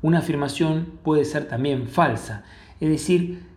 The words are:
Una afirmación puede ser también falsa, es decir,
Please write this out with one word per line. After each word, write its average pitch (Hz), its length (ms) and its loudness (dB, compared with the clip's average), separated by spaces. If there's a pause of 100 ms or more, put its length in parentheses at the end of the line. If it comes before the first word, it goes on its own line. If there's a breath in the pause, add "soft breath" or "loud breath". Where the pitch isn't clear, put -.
Una 165 160 4
afirmación 156 840 -2
puede 151 220 4
ser - 240 -4
también 127 400 -2
falsa, 117 560 0 (360 loud breath)
es 156 100 0
decir, 175 560 0 (100)